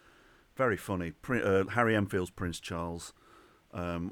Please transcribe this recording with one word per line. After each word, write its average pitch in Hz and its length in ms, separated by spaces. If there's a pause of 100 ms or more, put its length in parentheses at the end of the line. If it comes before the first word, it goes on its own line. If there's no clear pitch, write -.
(560)
Very 120 200
funny. 87 360
Pri-, - 280
uh, 98 280
Harry 113 260
Enfield's 98 380
Prince 87 260
Charles. 85 540 (600)
Um, 87 400